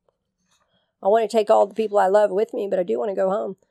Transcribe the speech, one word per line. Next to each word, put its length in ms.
I 60
want 220
to 80
take 120
all 160
the 80
people 240
I 100
love 220
with 240
me, 140
but 100
I 60
do 160
want 100
to 60
go 140
home. 260